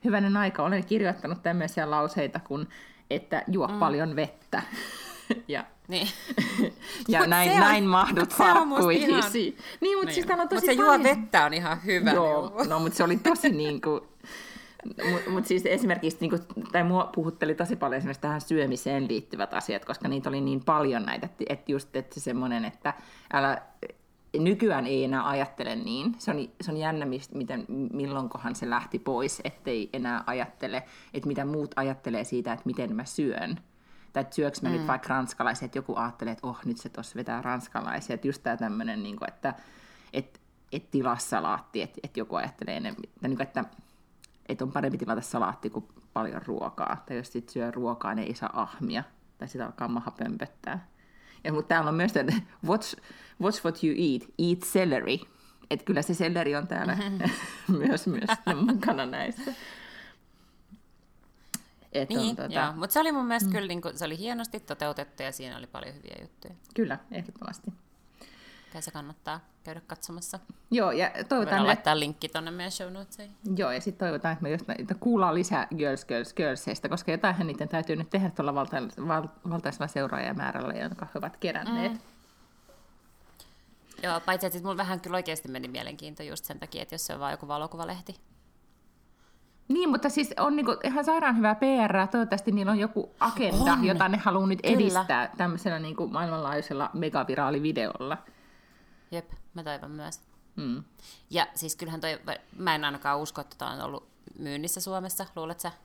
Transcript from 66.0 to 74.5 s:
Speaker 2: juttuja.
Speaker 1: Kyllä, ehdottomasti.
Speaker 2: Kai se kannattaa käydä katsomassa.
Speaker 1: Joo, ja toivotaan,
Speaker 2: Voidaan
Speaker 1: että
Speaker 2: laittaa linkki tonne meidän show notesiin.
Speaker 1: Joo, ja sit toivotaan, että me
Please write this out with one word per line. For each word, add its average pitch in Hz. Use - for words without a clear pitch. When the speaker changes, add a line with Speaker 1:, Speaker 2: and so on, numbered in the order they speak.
Speaker 2:
juttuja. -
Speaker 1:
Kyllä, 185
ehdottomasti. -
Speaker 2:
Kai 160
se 160
kannattaa 151
käydä 165
katsomassa. 170
Speaker 1:
Joo, 214
ja 165
toivotaan, -
Speaker 2:
Voidaan 202
Speaker 1:
että 135
Speaker 2:
laittaa 156
linkki 151
tonne 165
meidän 180
show 185
notesiin. 196
Speaker 1:
Joo, 175
ja 127
sit 185
toivotaan, 165
että 160
me 147